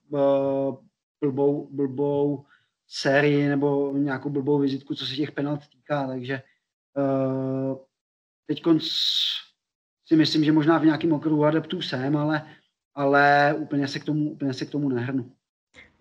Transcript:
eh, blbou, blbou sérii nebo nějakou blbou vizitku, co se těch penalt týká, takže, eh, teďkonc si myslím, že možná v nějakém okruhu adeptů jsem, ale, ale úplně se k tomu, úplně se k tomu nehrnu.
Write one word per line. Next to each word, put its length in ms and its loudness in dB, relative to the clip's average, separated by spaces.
eh, 600 0
blbou, 500 0
blbou 760 -2
sérii 600 2
nebo 480 0
nějakou 320 -2
blbou 300 0
vizitku, 360 -2
co 120 -8
se 80 -8
těch 180 -4
penalt 360 -6
týká, 380 -6
takže, 360 -8
eh, 760 -2
teďkonc 380 2
si 100 2
myslím, 280 2
že 80 4
možná 260 4
v 60 0
nějakém 280 2
okruhu 320 0
adeptů 380 0
jsem, 340 -2
ale, 260 -2
ale 640 4
úplně 300 -2
se 100 -8
k 60 -12
tomu, 260 -2
úplně 240 -4
se 100 -8
k 60 -8
tomu 180 -2
nehrnu. 420 -4